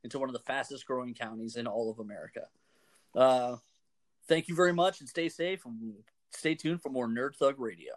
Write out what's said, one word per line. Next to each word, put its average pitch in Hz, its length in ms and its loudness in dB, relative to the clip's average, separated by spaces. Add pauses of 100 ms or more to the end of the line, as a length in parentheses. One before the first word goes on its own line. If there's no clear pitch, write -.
into 131 160 -6
one 131 80 -2
of 127 60 -8
the 117 120 -6
fastest 131 400 -4
growing 123 280 -4
counties 113 420 -8
in 120 100 -4
all 113 240 -2
of 110 80 -10
America. 104 440 -10 (680)
Uh, 127 440 4 (720)
thank 160 180 4
you 175 80 -6
very 180 180 6
much 180 280 2
and 135 80 -18
stay 165 200 -2
safe 175 380 -4
and 113 280 -10 (360)
stay 160 240 0
tuned 165 260 -2
for 147 100 -6
more 127 180 0
Nerd 127 260 -2
Thug 139 240 4
Radio. 85 380 -6